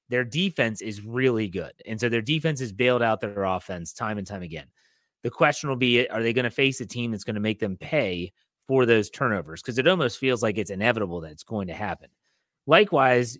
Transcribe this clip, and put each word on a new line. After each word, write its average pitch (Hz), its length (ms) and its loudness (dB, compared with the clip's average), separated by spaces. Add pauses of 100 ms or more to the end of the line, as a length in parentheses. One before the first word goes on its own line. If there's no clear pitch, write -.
their 123 160 0
defense 127 580 -2
is 104 200 -10
really 113 480 0
good. 85 240 -8 (120)
And 110 140 -6
so 120 80 2
their 117 140 0
defense 151 400 -2
has 117 100 -6
bailed 123 300 2
out 113 180 2
their 101 240 -4
offense 92 480 -4
time 107 260 -6
and 98 80 -6
time 98 180 -10
again. 78 240 -12 (560)
The 120 60 -4
question 147 380 0
will 135 80 -2
be: 123 320 4
Are 113 160 -4
they 117 80 2
gonna 120 180 0
face 135 300 0
a 120 60 -8
team 120 260 -6
that's 104 140 -6
gonna 107 160 -4
make 107 180 -2
them 98 160 -2
pay 95 560 -4 (360)
for 131 180 4
those 113 240 4
turnovers? 90 520 -4
'Cause 117 160 -8
it 127 100 2
almost 170 300 2
feels 127 240 0
like 110 160 0
it's 101 140 -4
inevitable 101 500 0
that 78 120 -12
it's - 100 -20
going 101 240 -6
to 85 60 -8
happen. 92 360 -8 (580)
Likewise, 135 720 4